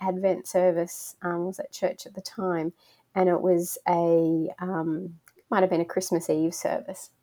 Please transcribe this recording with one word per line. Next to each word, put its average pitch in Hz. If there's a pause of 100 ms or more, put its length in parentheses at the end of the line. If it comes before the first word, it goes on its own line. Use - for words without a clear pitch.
Advent 190
service, 175
um, 175
was 190
at -
church 180
at 202
the 196
time, 175 (420)
and 185
it 175
was 175 (100)
a, 165 (100)
um, 170 (320)
might 208
have 185
been 170
a -
Christmas 170
Eve 160
service. - (120)